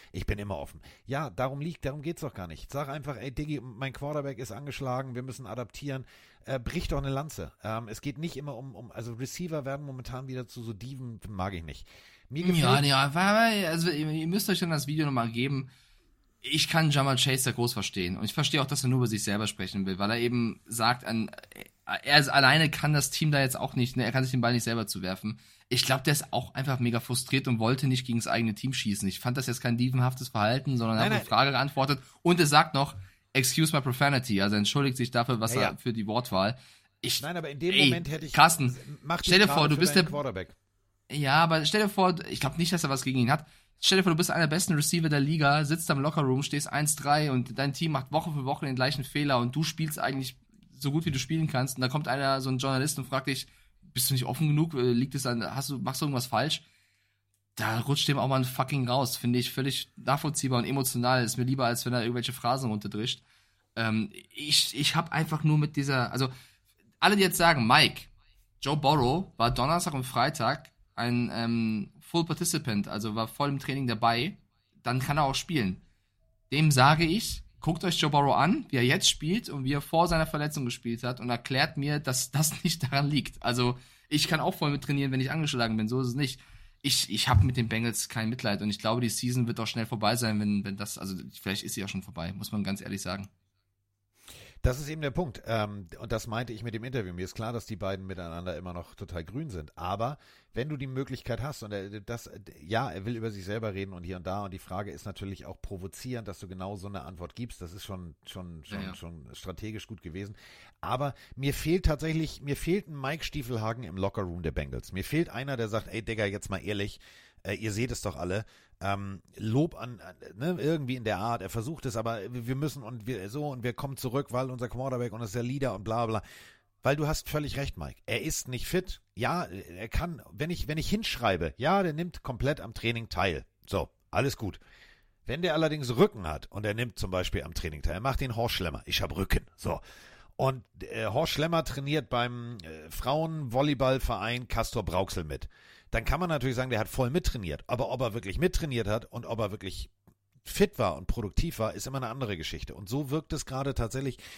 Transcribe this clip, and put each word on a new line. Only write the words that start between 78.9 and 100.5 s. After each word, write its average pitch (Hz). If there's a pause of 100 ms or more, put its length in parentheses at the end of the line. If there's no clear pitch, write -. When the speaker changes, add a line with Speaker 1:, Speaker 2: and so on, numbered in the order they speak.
Speaker 2:
spielt 185
und 139
wie 131
er 143
vor 165
seiner 160
Verletzung 147
gespielt 117
hat 123
und 120
erklärt 131
mir, 147
dass 131
das 151
<laughs> -
nicht -
daran 139
liegt.“ -
Also 123 (300)
ich 147
kann 156
auch 170
voll 151
mit 143
trainieren, 139
wenn 131
ich 135
angeschlagen 135
bin, 110
so 123
ist 123
es 120
nicht. 135 (420)
Ich, -
ich -
hab 135
mit 127
den 113
Bengals 113
kein 110
Mitleid 113
und 104
ich 104
glaube, 117
die 120
Season 123
wird 117
auch 113
schnell 113
vorbei 107
sein, 110
wenn, 104
wenn 98
das, 101
also 95 (240)
vielleicht 98
ist -
sie 101
auch 98
schon 92
vorbei, 87
muss 98
man 104
ganz 98
ehrlich 98
sagen. 98 (1300)
Speaker 1:
Das 127
ist 143
eben 156
der 143
Punkt. 151
Ähm, 104 (100)
und 120
das 113
meinte 120
ich 107
mit 117
dem 113
Interview. 123
Mir 87
ist 92
klar, 117
dass 117
die 113
beiden 95
miteinander 87
immer 90
noch 87
total 87
grün 127
sind. 80
Aber 101 (360)